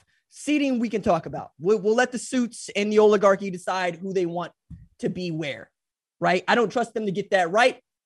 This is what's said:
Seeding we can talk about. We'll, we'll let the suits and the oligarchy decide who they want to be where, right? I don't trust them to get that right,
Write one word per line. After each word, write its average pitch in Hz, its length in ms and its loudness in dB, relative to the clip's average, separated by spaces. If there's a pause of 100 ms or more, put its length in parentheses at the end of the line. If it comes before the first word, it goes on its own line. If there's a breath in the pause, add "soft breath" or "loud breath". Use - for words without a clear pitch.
(300)
Seeding 285 480 -2
we 226 100 -2
can 202 140 -4
talk 170 240 2
about. - 320 -12
We'll, 202 200 2
we'll 208 160 0
let 247 180 2
the 240 60 -4
suits 240 580 -4
and 208 160 -2
the 208 60 2
oligarchy 202 520 6
decide 180 460 -4
who 190 160 -8
they 180 140 0
want 170 260 -6 (460)
to - 100 -4
be 180 220 -6
where, 147 400 -8 (500)
right? 175 260 0
I 202 80 2
don't 226 160 2
trust 233 240 -4
them 220 120 -4
to 196 60 -2
get 196 180 -6
that 180 200 2
right, 233 280 2 (280)